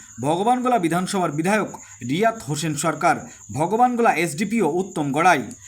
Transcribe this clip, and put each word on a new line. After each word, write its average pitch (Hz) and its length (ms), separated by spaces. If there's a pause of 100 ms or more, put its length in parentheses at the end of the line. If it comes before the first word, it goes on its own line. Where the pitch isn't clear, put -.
(220)
ভগবানগোলা 233 560
বিধানসভার 175 540
বিধায়ক 175 360 (420)
রিয়াত 220 320
হোসেন 151 340
সরকার, 151 400 (380)
ভগবানগোলা 220 600
এসডিপিও 175 540
উত্তম 160 440
গড়াই, 156 300 (260)